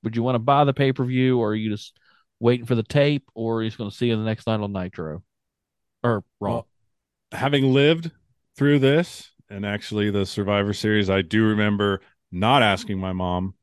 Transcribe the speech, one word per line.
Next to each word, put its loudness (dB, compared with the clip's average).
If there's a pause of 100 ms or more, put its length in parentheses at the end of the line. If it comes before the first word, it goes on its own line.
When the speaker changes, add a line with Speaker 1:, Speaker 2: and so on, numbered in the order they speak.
Speaker 1:
Would -6
you -2
wanna 0
buy 4
the 0
pay-per-view, 0
or 0
are -2
you -4
just -10 (420)
waiting 2
for 0
the 0
tape, 0 (100)
or -4
are -2
you -2
just -10
gonna -8
see -2
it 2
the -2
next -4
night -2
on -6
Nitro? -8 (800)
Or 0 (160)
Raw? -4
Speaker 2:
Well, -6 (640)
having 0
lived 2 (460)
through 4
this, 0 (200)
and -8
actually -2
the 0
Survivor -2
Series, 0
I 2
do 2
remember 0 (300)
not 2
asking 0
my -6
mom -4